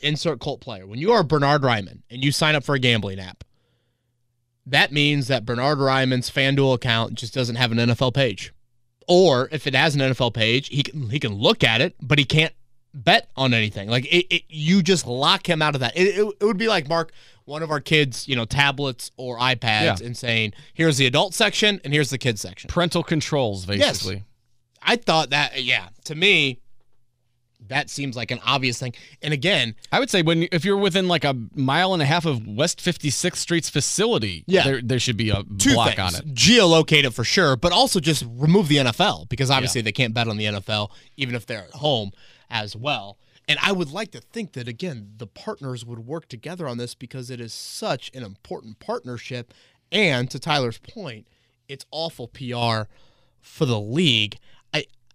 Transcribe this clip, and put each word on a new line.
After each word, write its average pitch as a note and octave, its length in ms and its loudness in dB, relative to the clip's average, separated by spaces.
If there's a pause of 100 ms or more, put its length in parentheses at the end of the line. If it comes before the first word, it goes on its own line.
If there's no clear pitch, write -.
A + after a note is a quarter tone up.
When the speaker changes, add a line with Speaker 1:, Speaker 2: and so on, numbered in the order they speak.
Speaker 1:
insert D3 380 -2
Colt C#3 180 -8
player, G2 260 -14
when G#2+ 140 -10
you G3 140 2
are G#3 100 6
Bernhard C#3+ 380 4
Raimann A2 380 0 (100)
and B2+ 140 -10
you C#3+ 100 4
sign D3+ 220 2
up C#3+ 100 -2
for C#3+ 100 0
a C3+ 40 0
gambling G#2+ 400 2
app, F#2 260 -16 (1200)
that C#3 260 2
means D3 360 2
that A#2 180 0
Bernhard B2+ 340 0
Raimann's C3 500 2
FanDuel C3+ 460 2
account A2+ 400 0
just A2+ 180 -10
doesn't A#2+ 220 -2
have A#2+ 160 2
an A#2 80 2
N A#2+ 100 4
F A#2+ 120 2
L B2+ 100 2
page. B2 420 -2 (540)
Or E3 440 6
if D#3 140 -4
it C3+ 80 -2
has C#3 220 4
an C#3+ 60 2
N C3 100 2
F B2+ 100 0
L A#2+ 100 2
page, A2+ 380 2
he C#3+ 140 -2
can, C3+ 260 -6
he C#3 100 -2
can A2+ 140 -4
look D3 300 2
at A#2 180 4
it, F3 200 -2
but C#3+ 180 2
he C#3 60 4
can't D#3 280 0 (400)
bet D#3+ 420 2
on C3 180 2
anything. G#2 360 -2
Like, B2+ 160 0
it, E3+ 280 2
it, E3+ 140 -2
you D#3 360 2
just D#3+ 240 0
lock C#3 400 0
him D#3+ 140 0
out D3+ 140 0
of C3 60 -2
that. A#2 160 -4
It, F#3 220 2
it, G#3+ 200 0
it G3+ 60 0
would G#3+ 120 2
be A3 100 -2
like, F3+ 200 0
Mark, E3 240 -2 (340)
one D3 180 -8
of D#3 80 -4
our D3 80 0
kids, D3 480 0
you C3+ 80 -4
know, A#2 100 -2
tablets C#3 720 -2
or B2 220 -8
iPads A#2 640 0
Speaker 2:
Yeah. A2+ 40 -12
Speaker 1:
and A#2+ 100 -10
saying, A2+ 380 -2 (200)
"Here's D#3+ 240 2
the C3 100 4
adult E3+ 260 2
section G#3 500 2
and C#3 100 -8
here's D3 180 2
the C3 80 -6
kids A2+ 220 -4
section." - 260 -14
Speaker 2:
Parental F3 360 0
controls, A#2+ 640 -2
Speaker 1:
Yes. G2+ 120 -2
Speaker 2:
basically. G2+ 440 -2 (600)
Speaker 1:
I G#3 140 2
thought D#3+ 340 0
that, C3+ 320 0
yeah, A2+ 260 0 (160)
to D#3 100 -10
me, D#3 440 2 (1080)
that C3 220 -4
seems C#3 260 -6
like A#2 160 -6
an A#2+ 140 -6
obvious B2+ 340 0
thing. B2+ 140 -8 (280)
And D3+ 120 -4
again, C#3 420 0 (160)
Speaker 2:
I D#3 80 2
would F3+ 100 -2
say F#3+ 120 2
when, E3 300 2
if D#3 120 -2
you're G3 140 2
within, F#3+ 320 2
like, E3 160 0
a C#3 100 0 (180)
mile D3+ 400 2
and E3+ 80 0
a C#3 40 2
half D#3+ 200 2
of A#2 220 -2
West A#2+ 340 -2
fifty-sixth F3 600 -2
Street's E3 280 -2
facility, C3+ 800 -2
Speaker 1:
Yeah. F3 160 4
Speaker 2:
there, C3+ 180 0
there A#2+ 180 0
should A#2 180 -2
be G#2+ 140 -2
a G2+ 120 -2 (140)
Speaker 1:
Two G2+ 160 4
Speaker 2:
block A2+ 220 4
Speaker 1:
things. F#2 200 -2
Speaker 2:
on - 120 -6
it. C#3+ 80 -8
Speaker 1:
Geolocate D#3+ 680 6
it C3 100 0
for A#2+ 100 -4
sure, C#3+ 320 2
but E3+ 160 0
also G#3 280 2
just D3+ 300 0
remove D#3 380 4
the D3 120 4
N C3 80 4
F A#2 140 0
L G#2 280 0
because B2+ 220 -2
obviously C3 300 0
Speaker 2:
Yeah. G#2+ 40 -2
Speaker 1:
they G#2+ 60 -2
can't A#2 220 0
bet A#2 140 0
on G#2+ 100 -4
the G#2+ 100 -4
N G#2 80 -4
F G2+ 140 -8
L G#2+ 220 -2 (260)
even B2 180 -6
if A2+ 120 -8
they're G#2+ 180 -8
at - 60 -20
home B2 400 -2 (400)
as G#2+ 240 -6
well. A2 420 -8 (300)
And D3+ 160 0
I F#3+ 80 2
would F3 200 -2
like G3+ 200 -10
to A#2 100 -16
think - 320 -12
that, B2 140 -10
again, A#2 500 -10
the A#2 100 -14
partners C3 560 -12
would A#2 220 -14
work D3+ 240 -12
together D3+ 380 -12
on A#2+ 100 -8
this A#2+ 160 -8
because B2+ 380 -14
it A#2+ 100 -12
is A#2 100 -12
such - 640 -10
an C3 100 -14
important G#2+ 560 -16
partnership. B2 720 -10 (380)
And C#3+ 380 0
to - 100 -10
Tyler's C3+ 380 -2
point, B2 500 -16 (400)
it's C#3 240 -16
awful D#3+ 380 -6
P A#2+ 240 -10
R A2+ 340 0 (540)
for - 240 -4
the A#2+ 140 2
league. A2+ 580 2 (340)
I, - 140 -6 (300)